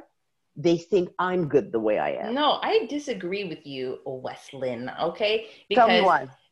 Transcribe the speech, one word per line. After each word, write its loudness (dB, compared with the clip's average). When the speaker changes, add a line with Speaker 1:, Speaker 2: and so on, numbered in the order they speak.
Speaker 1:
they 2
think 0
I'm 0
good 2
the -2
way 2
I 0
am. -6
Speaker 2:
No, 2
I 0
disagree -6
with -10
you, -8
Weslyn, -8
okay? -2
Speaker 1:
Tell 6
me 6
Speaker 2:
Because 4
Speaker 1:
why. 4